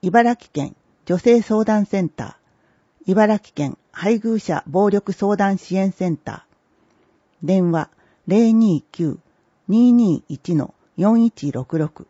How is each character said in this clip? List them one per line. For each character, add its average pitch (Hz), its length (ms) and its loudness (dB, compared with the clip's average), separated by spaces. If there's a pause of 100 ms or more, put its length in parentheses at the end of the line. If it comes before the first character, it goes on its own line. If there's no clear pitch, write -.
茨 233 320 2
城 - 180 -18
県 - 240 -8 (280)
女 180 140 -2
性 233 240 4
相 214 220 -2
談 214 220 0
セ 196 140 -4
ン 170 80 -2
タ - 300 -14 (680)
ー、 185 40 -4
茨 208 280 2
城 - 140 -12
県 - 260 -6 (120)
配 214 300 -2
偶 226 180 -2
者 170 300 -4
暴 190 200 0
力 202 240 -2
相 202 240 -2
談 196 220 0
支 - 160 -8
援 190 160 0
セ 185 200 -6
ン 151 60 -4
タ - 300 -16 (960)
ー。 160 40 -8
電 180 260 2
話 160 180 -2 (380)
零 226 240 4
二 220 400 2
九 160 260 -4 (480)
二 240 260 4
二 220 360 2
一 170 260 -6
の 147 200 -4 (220)
四 226 280 2
一 143 260 -4
六 135 280 -6
六。 - 320 -6